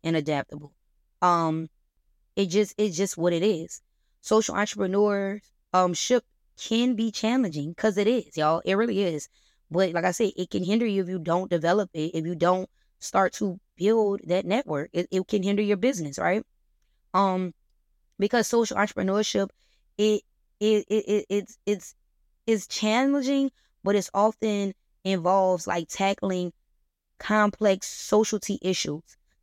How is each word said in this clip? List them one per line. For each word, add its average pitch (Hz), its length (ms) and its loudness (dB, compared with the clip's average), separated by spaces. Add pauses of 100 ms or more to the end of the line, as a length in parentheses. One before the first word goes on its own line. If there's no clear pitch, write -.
and 165 120 0
adaptable. 147 560 -4 (480)
Um, 165 480 2 (680)
it 196 100 2
just, 202 320 0
it's 202 180 0
just 185 220 -2
what 175 140 2
it 170 100 0
is. 175 400 -2 (400)
Social 220 320 0
entrepreneurs, 202 880 0 (320)
um, 185 180 4
ship 240 320 0 (320)
can 240 380 0
be 220 160 -2
challenging, 185 640 -2
'cause 208 240 0
it 202 80 2
is, 240 300 0
y'all. 156 280 2
It 190 120 0
really 208 260 0
is. 160 260 -4 (420)
But 175 220 2
like 175 120 0
I 185 80 2
said, 214 240 0
it 180 120 -4
can 185 160 -4
hinder 226 220 2
you 196 160 0
if 175 60 -8
you 185 100 -4
don't 165 320 -2
develop 175 420 0
it, 165 220 -4
if 160 100 -2
you 175 100 -4
don't 180 360 2 (300)
start 190 340 0
to 175 240 -4 (180)
build 208 500 2
that 175 200 0
network. 160 460 -2
It, 175 180 -2
it 190 160 -2
can 202 160 -2
hinder 202 200 0
your 202 140 0
business, 180 420 -2
right? 175 260 0 (680)
Um, 185 400 0 (680)
because - 280 0
social 233 300 0
entrepreneurship, 196 720 0 (500)
it, 214 240 2 (380)
it, 214 280 2
it, 214 200 0
it, 208 200 0
it's, 202 380 -4
it's, 202 280 -4 (520)
it's 220 220 0
challenging, 269 840 0 (320)
but 202 140 2
it's 196 180 -2
often 202 600 0 (280)
involves, 185 640 2
like, 175 220 -2
tackling 190 640 -2 (680)
complex 208 680 0
socialty - 760 -2
issues, 165 400 -4 (400)